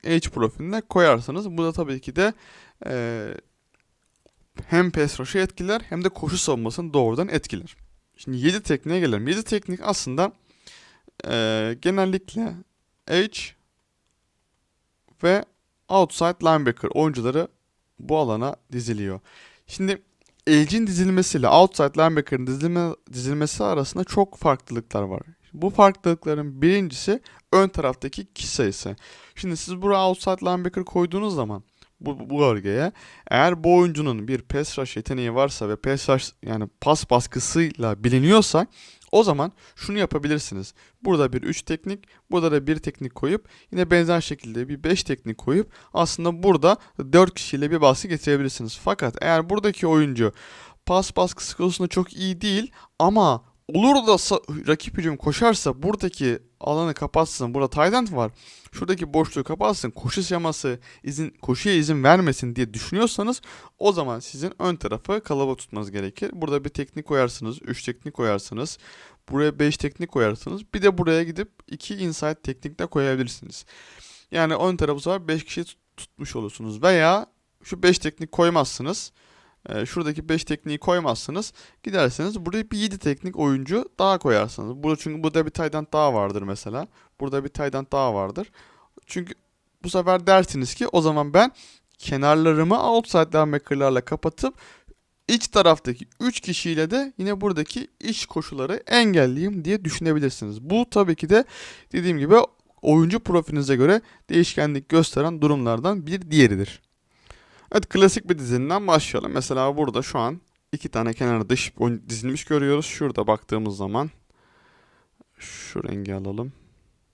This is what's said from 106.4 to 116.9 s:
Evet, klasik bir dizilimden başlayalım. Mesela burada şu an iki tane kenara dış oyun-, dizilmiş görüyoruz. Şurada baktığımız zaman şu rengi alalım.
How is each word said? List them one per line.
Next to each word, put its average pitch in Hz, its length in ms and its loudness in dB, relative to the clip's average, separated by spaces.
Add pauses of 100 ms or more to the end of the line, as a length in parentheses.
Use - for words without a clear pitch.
Evet, 320 160 2
klasik 190 420 4
bir 170 80 -2
dizilimden 139 480 -2
başlayalım. - 460 0
Mesela 135 440 0
burada 135 260 -2
şu - 160 -6
an 127 220 -4 (320)
iki - 160 -8
tane 113 240 -2
kenara 113 360 -2
dış 127 300 -2
oyun-, 117 300 -2
dizilmiş 117 360 -6
görüyoruz. 147 420 0
Şurada 123 400 -4
baktığımız 107 500 -2
zaman 104 340 -2 (1300)
şu - 460 -12
rengi 98 300 -8
alalım. 101 380 -8 (600)